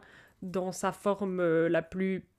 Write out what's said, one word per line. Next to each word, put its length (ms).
dans 300
sa 200
forme, 480
euh, 300
la 120
plus 440